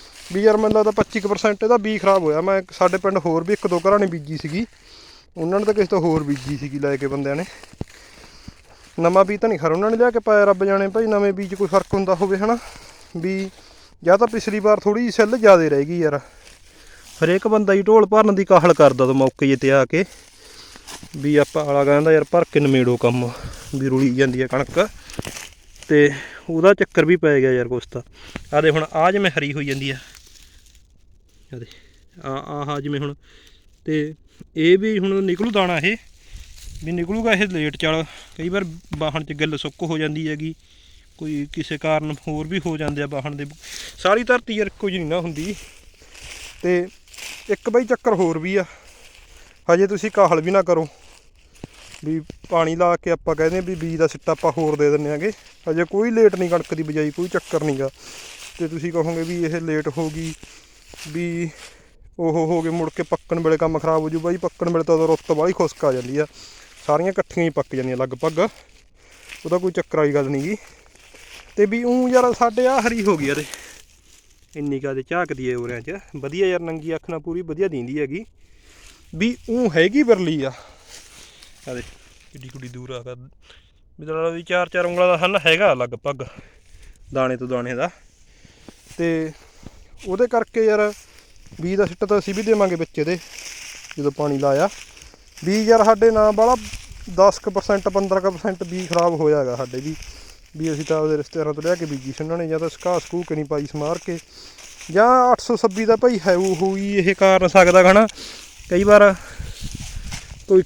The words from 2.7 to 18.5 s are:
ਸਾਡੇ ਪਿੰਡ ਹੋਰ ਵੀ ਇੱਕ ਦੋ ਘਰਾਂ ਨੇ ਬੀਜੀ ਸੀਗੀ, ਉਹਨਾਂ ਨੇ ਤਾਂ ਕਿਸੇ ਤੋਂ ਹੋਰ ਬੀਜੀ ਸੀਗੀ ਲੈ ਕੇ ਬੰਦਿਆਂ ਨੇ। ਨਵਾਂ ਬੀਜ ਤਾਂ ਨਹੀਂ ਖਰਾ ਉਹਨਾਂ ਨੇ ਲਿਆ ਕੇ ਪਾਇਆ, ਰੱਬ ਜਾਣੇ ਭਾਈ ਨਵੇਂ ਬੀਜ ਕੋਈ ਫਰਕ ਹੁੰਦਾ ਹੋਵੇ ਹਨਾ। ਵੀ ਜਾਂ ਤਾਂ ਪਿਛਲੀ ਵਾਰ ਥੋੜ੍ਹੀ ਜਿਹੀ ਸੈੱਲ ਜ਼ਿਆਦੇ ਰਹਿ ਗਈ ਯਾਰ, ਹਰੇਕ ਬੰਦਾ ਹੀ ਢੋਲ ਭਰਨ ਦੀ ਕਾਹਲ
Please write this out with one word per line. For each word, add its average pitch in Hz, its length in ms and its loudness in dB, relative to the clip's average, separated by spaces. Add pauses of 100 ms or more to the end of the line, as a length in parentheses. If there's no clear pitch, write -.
ਸਾਡੇ 185 260 2
ਪਿੰਡ 190 200 0
ਹੋਰ 165 260 0
ਵੀ 185 100 -2
ਇੱਕ 208 140 -2
ਦੋ 175 120 0
ਘਰਾਂ 196 200 4
ਨੇ 202 60 0
ਬੀਜੀ 160 320 -6
ਸੀਗੀ, 165 280 -6 (720)
ਉਹਨਾਂ 175 220 0
ਨੇ 214 60 -2
ਤਾਂ 214 80 2
ਕਿਸੇ 202 140 0
ਤੋਂ 190 120 0
ਹੋਰ 156 240 2
ਬੀਜੀ 143 340 -4
ਸੀਗੀ 139 220 -8
ਲੈ 139 180 -2
ਕੇ 139 100 -4
ਬੰਦਿਆਂ 139 280 -4
ਨੇ। 170 100 -6 (1500)
ਨਵਾਂ 180 260 4
ਬੀਜ 202 140 -4
ਤਾਂ 226 100 2
ਨਹੀਂ 190 100 -2
ਖਰਾ 160 140 0
ਉਹਨਾਂ 202 180 0
ਨੇ 226 60 0
ਲਿਆ 240 140 4
ਕੇ 233 80 0
ਪਾਇਆ, 208 260 4
ਰੱਬ 196 200 2
ਜਾਣੇ 196 220 0
ਭਾਈ 220 180 -2
ਨਵੇਂ 202 280 0
ਬੀਜ 190 220 -8
ਕੋਈ 196 120 -2
ਫਰਕ 180 260 0
ਹੁੰਦਾ 190 220 0
ਹੋਵੇ 190 220 -2
ਹਨਾ। 220 200 0 (600)
ਵੀ 190 320 -4 (540)
ਜਾਂ 170 140 6
ਤਾਂ 233 100 4
ਪਿਛਲੀ 214 320 -2
ਵਾਰ 208 200 4
ਥੋੜ੍ਹੀ 208 240 0
ਜਿਹੀ 233 80 -2
ਸੈੱਲ 220 260 2
ਜ਼ਿਆਦੇ 190 320 8
ਰਹਿ 143 160 2
ਗਈ 170 140 -4
ਯਾਰ, 147 200 0 (1040)
ਹਰੇਕ 180 240 2
ਬੰਦਾ 214 260 2
ਹੀ 196 80 2
ਢੋਲ 214 240 6
ਭਰਨ 214 300 4
ਦੀ 196 100 0
ਕਾਹਲ 175 280 8